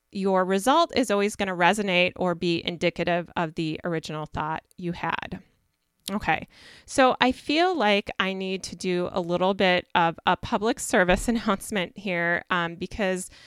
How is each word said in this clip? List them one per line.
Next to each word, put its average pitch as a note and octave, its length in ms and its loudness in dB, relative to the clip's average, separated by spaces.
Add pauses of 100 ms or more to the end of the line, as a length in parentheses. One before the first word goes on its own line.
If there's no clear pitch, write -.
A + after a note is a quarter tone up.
(120)
your F#3+ 340 2
result C4 500 2
is B3 160 2
always G3+ 240 0
gonna F#3+ 200 -4
resonate F3+ 600 4
or F3+ 180 0
be E3+ 320 0
indicative E3+ 720 -2
of E3 200 -2
the D#3 280 -4
original D#3+ 420 -6
thought D#3+ 380 -6 (140)
you F3 160 -6
had. - 480 -6 (680)
Okay, - 380 -2 (380)
so - 340 4
I B3+ 140 4
feel E4+ 420 0
like G#3 420 2
I F#3+ 140 -2
need F#3+ 320 -6
to - 140 -12
do F3+ 340 -2
a - 80 -2
little F3 340 0
bit F#3 400 2
of E3 320 2
a F#3 120 2
public A3+ 420 -2
service F3+ 480 2
<laughs> - 0 -
announcement G#3 680 -2
here, F3 520 -2
um, E3+ 260 -2
because F#3 540 -4 (180)